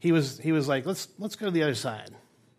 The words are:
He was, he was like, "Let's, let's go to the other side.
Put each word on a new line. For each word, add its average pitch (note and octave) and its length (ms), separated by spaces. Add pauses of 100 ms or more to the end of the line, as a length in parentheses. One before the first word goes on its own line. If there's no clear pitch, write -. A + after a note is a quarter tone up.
He E3+ 100
was, D3 280
he D#3+ 120
was D3+ 160
like, C3+ 180
"Let's, F#3 220 (140)
let's G#3 160
go G#3+ 100
to F#3+ 60
the E3 100
other C#3+ 140
side. A2 340 (480)